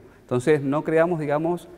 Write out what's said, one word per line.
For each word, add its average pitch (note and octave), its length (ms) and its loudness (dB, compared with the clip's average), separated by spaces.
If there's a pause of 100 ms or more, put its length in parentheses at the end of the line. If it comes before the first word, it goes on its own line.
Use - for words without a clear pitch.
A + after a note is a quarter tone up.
(200)
Entonces, C3 400 0
no C#3+ 240 -2
creamos, E3 360 2
digamos, D#3 580 -2